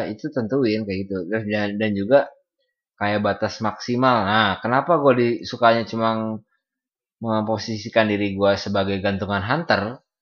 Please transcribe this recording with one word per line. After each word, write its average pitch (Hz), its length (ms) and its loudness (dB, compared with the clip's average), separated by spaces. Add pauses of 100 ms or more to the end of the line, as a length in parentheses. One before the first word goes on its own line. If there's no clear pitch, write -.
itu 123 240 -8
tentuin 113 500 0
kayak 98 220 -4
gitu. 95 240 -6
Terus 107 180 -2
dan, 104 300 -2
dan 107 160 -2
juga 101 400 2 (640)
kayak 104 260 0
batas 104 380 -2
maksimal. 120 640 0
Nah, 107 260 2 (100)
kenapa 139 360 2
gua 143 180 4
di-, 120 280 2
sukanya 117 420 2
cuma 110 560 -2 (840)
memposisikan 110 840 0
diri 101 260 0
gua 98 220 4
sebagai 98 440 -2
gantungan 98 420 -2
hunter? 117 580 -2 (220)